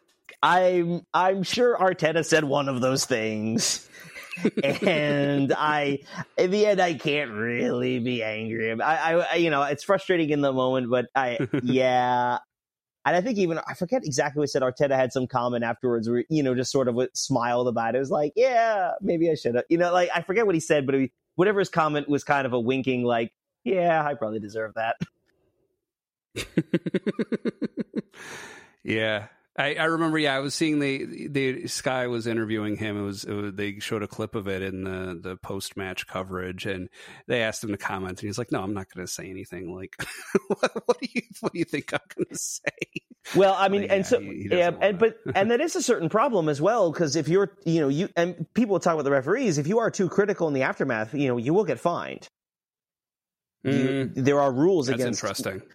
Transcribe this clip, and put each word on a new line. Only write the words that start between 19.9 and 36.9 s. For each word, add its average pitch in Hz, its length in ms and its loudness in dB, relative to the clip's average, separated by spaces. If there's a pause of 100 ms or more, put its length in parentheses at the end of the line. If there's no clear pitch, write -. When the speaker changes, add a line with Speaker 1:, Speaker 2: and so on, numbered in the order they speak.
Speaker 2:
like, 180 220 4
I 170 80 0
forget 208 240 2
what 190 80 2
he 160 60 2
said, 147 260 2
but 135 80 2
he, 135 160 2 (240)
whatever 196 240 4
his 190 100 0
comment 151 400 0
was, 143 140 0
kind 139 240 2
of 117 60 -2
a 127 60 2
winking, 127 440 0
like, 120 280 0 (320)
"Yeah, 170 400 2
I 147 120 -2
probably 110 240 -4
deserve 107 360 -6
that." 113 200 -2 (1400)
<laughs> - 0 -
Speaker 1:
<laughs> - 1700 -4 (800)
Yeah. 107 440 -2 (280)
I, 147 200 -2
I 165 100 -2
remember, 160 320 0
yeah, 143 180 2
I 135 40 0
was 139 160 -4
seeing 156 240 0
the, - 480 -4
the 135 400 -2
Sky 127 400 -4
was 117 180 -4
interviewing 110 500 -2
him. 107 220 -6
It 104 60 -4
was, 98 200 -8
it 101 100 -8
was, 104 200 -6
they 101 240 -6
showed 107 240 -6
a 104 60 -6
clip - 260 -8
of 101 140 -6
it 95 160 -4
in 95 200 -6
the, 92 380 -8
the 92 160 -10
post-match 95 720 -10
coverage, 92 580 -8
and 92 240 -6 (380)